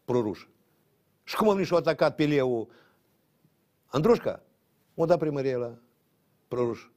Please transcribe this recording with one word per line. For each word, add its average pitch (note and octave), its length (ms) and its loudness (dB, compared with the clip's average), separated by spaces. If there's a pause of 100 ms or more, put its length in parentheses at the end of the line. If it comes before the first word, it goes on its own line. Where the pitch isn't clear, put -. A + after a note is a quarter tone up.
proruși. A#2 440 -2 (760)
Și - 120 -12
cum G#3+ 120 2
am G3 100 4
nici F3 140 -2
atacat D#3+ 420 2
pe D#3 120 0
Leu B2+ 420 0 (1160)
Andrușca? D#3 560 0 (520)
O E3 100 -2
dat E3+ 140 4
primăria C#3 380 -2
la A#2+ 160 -6 (760)
proruși. A#2+ 480 -4